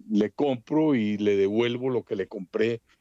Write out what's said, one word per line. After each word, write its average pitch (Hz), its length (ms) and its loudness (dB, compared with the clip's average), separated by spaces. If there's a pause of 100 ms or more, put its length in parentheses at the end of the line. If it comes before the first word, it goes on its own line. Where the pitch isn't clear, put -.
(100)
le 104 220 2
compro 147 600 0
y 104 220 0
le 101 200 2
devuelvo 120 520 0
lo 117 160 -2
que 113 120 -8
le 95 120 -4
compré 110 540 -4 (180)